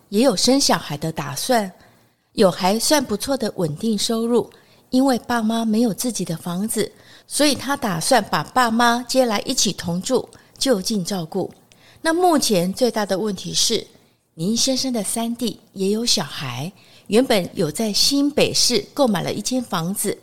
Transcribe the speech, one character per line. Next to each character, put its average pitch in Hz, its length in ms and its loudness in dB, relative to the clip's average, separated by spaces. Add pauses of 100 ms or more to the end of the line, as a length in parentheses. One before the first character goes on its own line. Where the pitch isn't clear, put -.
也 202 120 2
有 254 140 4
生 254 240 4
小 226 180 4
孩 147 200 -8
的 160 140 -4
打 139 240 -8
算， 214 360 0 (600)
有 190 180 4
还 196 260 0
算 294 260 2
不 214 120 -2
错 269 220 -4
的 220 180 -4
稳 156 220 -2
定 220 200 -2
收 226 300 -2
入。 233 200 2 (440)
因 262 140 4
为 254 140 2
爸 240 220 -2
妈 226 240 0
没 220 160 2
有 226 120 2
自 247 180 -4
己 202 120 -6
的 165 140 -4
房 180 300 -6
子， - 240 -2 (340)
所 - 220 0
以 269 80 2
他 247 200 -4
打 190 240 -4
算 220 300 4
把 160 140 0
爸 254 260 2
妈 233 340 2
接 254 220 2
来 214 140 0
一 - 140 -4
起 196 200 0
同 175 280 -4
住， - 260 0 (300)
就 233 240 2
近 202 220 -2
照 175 220 -4
顾。 180 260 -4 (500)
那 320 120 0
目 339 240 4
前 185 360 2
最 240 180 2
大 214 140 -2
的 190 120 0
问 208 180 -2
题 170 180 -10
是， - 340 0 (480)
林 185 200 -2
先 254 220 0
生 254 160 -4
的 214 100 -2
三 233 320 -4
弟 233 240 -6 (140)
也 190 160 -2
有 220 160 -2
小 214 180 0
孩， 135 480 -8 (360)
原 233 180 4
本 190 300 2
有 151 160 0
在 220 200 -4
新 285 380 2
北 185 240 2
市 - 400 0
购 269 140 2
买 175 160 0
了 139 100 -4
一 208 80 -4
间 254 220 -2
房 180 300 -4
子， 202 300 -4